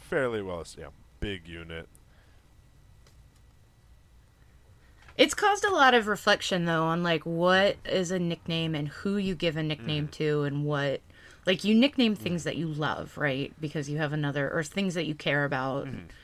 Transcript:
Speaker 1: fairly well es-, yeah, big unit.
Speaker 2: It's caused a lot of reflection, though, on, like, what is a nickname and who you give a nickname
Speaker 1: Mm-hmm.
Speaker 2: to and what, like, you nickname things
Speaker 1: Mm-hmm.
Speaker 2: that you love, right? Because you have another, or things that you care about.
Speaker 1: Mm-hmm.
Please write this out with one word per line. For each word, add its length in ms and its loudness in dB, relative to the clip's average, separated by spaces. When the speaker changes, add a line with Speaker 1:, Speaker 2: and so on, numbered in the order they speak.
Speaker 1:
fairly 420 0
well 180 -6
es-, 180 -14
yeah, 80 -12
big 280 -6
unit. 400 -10
Speaker 2:
It's 200 6
caused 280 2
a 80 4
lot 220 6
of 140 4
reflection, 580 2
though, 200 2
on, 180 0
like, 200 0
what 640 4
is 240 0
a 80 0
nickname 560 -2
and 140 -2
who 300 -4
you 180 -2
give 220 -2
a 40 -2
nickname 440 -2
Speaker 1:
Mm-hmm. 60 -8
Speaker 2:
to 200 2
and 220 -2
what, 360 -2
like, 180 0
you 120 4
nickname 400 4
things 260 -4
Speaker 1:
Mm-hmm. 80 -4
Speaker 2:
that 80 -6
you 100 -4
love, 480 -4
right? 460 -2
Because 260 -6
you 120 -4
have 120 -2
another, 400 -2
or 120 -2
things 320 -4
that 100 -2
you 80 -4
care 320 0
about. 400 -2
Speaker 1:
Mm-hmm. 200 -10